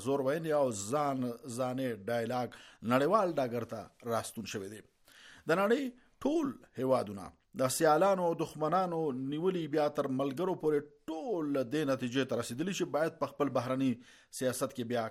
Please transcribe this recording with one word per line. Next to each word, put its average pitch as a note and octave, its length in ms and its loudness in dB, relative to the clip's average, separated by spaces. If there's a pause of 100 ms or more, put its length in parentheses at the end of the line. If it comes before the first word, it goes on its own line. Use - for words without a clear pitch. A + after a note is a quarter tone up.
زور C#3 220 2
وینې D#3+ 240 0
او C#3+ 200 4
ځان B2+ 560 -2 (300)
ځانې B2+ 300 -2 (200)
ډایلاګ A#2+ 400 0 (460)
نړیوال E3+ 460 4
ډګر A#2+ 240 0 (100)
ته A2 420 -8
راستون G#2+ 400 -4
شوی G2 180 -8
دی. G#2 80 -16 (640)
د E3 140 4
نړۍ A#3 220 4 (420)
ټول D4 260 2 (300)
هیوادونه G#2 480 2 (300)
د B2+ 180 2
سیالانو F3 480 6
او E3+ 160 2
دښمنانو E3 580 0 (200)
نیولي D#3+ 480 -2
بیا D3 200 2 (120)
تر C#3 80 0 (120)
ملګرو C#3+ 440 -2
پورې D3+ 160 4 (280)
ټول E3 400 -2 (240)
دې D3 160 0
نتیجې B2+ 420 0
ته B2+ 120 0
رسېدلي D3 340 -4
چې F3+ 180 -2
باید D#3+ 300 0
په C3+ 80 -2
خپل C#3+ 240 0
بهرني C3 340 0 (500)
سیاست B2+ 360 0
کې A#2 160 -4
بیا A#2 200 0